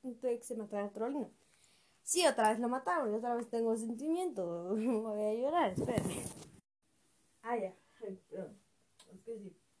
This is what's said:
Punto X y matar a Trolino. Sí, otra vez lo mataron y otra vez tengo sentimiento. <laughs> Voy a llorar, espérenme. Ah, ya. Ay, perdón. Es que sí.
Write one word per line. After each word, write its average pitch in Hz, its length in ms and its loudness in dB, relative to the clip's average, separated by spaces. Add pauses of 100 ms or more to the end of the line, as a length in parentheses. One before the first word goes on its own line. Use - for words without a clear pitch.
Punto 247 240 -6
X 233 240 -2
y 226 60 -4
matar 208 280 -4
a 202 60 -4
Trolino. 240 400 -2 (720)
Sí, 349 240 4
otra 220 240 6
vez 220 80 2
lo 240 100 0
mataron 262 440 2
y 214 40 2
otra 240 180 0
vez 233 140 -2
tengo 226 280 2
sentimiento. 247 680 -2
<laughs> 170 300 -2
Voy 220 480 0
a 214 120 2
llorar, 277 380 2
espérenme. - 520 -2 (1160)
Ah, 233 140 0
ya. 190 160 -2 (300)
Ay, 196 260 -8
perdón. - 300 -10 (540)
Es 190 100 -20
que 226 160 -10
sí. 190 180 -14 (240)